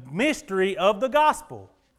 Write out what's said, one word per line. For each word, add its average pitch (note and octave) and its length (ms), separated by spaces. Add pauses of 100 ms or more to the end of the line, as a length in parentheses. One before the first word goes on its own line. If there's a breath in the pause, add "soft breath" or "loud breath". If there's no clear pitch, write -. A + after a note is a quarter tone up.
(100)
mystery F#3+ 680
of G3 240
the C4 80
gospel." A3 640 (280)